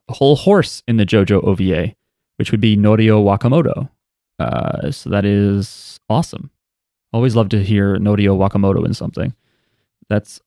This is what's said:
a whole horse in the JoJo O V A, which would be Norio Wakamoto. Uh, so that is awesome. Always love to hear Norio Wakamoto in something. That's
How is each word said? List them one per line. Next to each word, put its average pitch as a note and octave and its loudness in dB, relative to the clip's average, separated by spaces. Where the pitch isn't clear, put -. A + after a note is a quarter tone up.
a B2 -12
whole C#3 2
horse - 0
in A#2 0
the G#2 2
JoJo G2 2
O G2 0
V F#2 0
A, F2 -4
which - -6
would G#2+ 0
be G#2+ 2
Norio G#2+ 4
Wakamoto. A#2+ 0
Uh, - -6
so - -12
that G2 -2
is G2+ -2
awesome. C#3+ -4
Always A#2 0
love A2 2
to G#2 0
hear G2 2
Norio G2+ 2
Wakamoto G2 0
in E2 -4
something. - -8
That's - -6